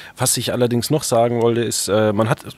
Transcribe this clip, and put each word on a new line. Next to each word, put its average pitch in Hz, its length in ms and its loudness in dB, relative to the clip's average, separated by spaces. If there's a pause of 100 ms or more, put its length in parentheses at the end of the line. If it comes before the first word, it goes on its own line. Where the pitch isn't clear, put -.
(180)
Was 127 200 -2
ich 110 160 -4
allerdings 120 360 0
noch 156 140 0
sagen 120 380 2
wollte, 117 200 2
ist, 113 280 -4
äh, 107 240 2
man 110 160 0
hat, 143 100 -2 (180)